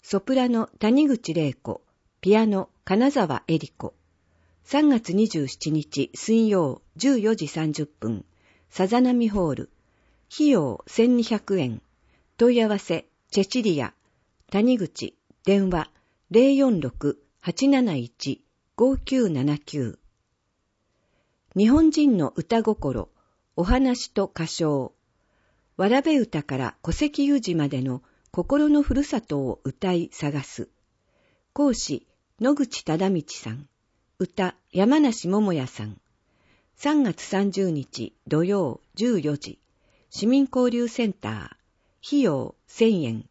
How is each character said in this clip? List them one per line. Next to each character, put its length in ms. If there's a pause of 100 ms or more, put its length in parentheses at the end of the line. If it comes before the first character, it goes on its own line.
ソ 160
プ 160
ラ 140
ノ 300
谷 280
口 280
玲 180
子、 300 (380)
ピ 160
ア 100
ノ 240 (140)
金 260
沢 360
恵 120
里 180
子。 180 (680)
三 240
月 240
二 160
十 200
七 240
日 420
水 340
曜 320 (160)
十 220
四 160
時 140
三 240
十 120
分、 400 (460)
さ 160
ざ 140
波 280
ホ 220
ー 40
ル。 160 (640)
費 180
用 360
千 300
二 80
百 340
円。 240 (560)
問 180
い 60
合 60
わ 100
せ、 280 (240)
チ 120
ェ 20
チ 180
リ 200
ア、 100 (580)
谷 280
口、 380 (280)
電 240
話、 220 (400)
零 240
四 260
六 420 (180)
八 280
七 280
一 480 (320)
五 200
九 320
七 300
九。 400 (1600)
日 140
本 220
人 260
の 180
歌 280
心、 480 (460)
お 80
話 480
と 140
歌 200
唱。 460 (840)
わ 120
ら 140
べ 140
歌 260
か 140
ら 260
古 140
関 300
裕 140
二 140
ま 140
で 140
の 200 (280)
心 380
の 140
ふ 120
る 100
さ 160
と 200
を 240
歌 280
い 200
探 300
す。 280 (840)
講 220
師、 320 (340)
野 140
口 300
忠 260
道 180
さ 220
ん。 180 (500)
歌、 380 (160)
山 280
梨 280
桃 240
也 140
さ 180
ん。 160 (760)
三 280
月 180
三 300
十 200
日 440 (120)
土 180
曜 360 (140)
十 260
四 160
時、 220 (500)
市 180
民 240
交 200
流 180
セ 180
ン 60
タ 160
ー。 340 (420)
費 180
用 320 (120)
千 360
円。 280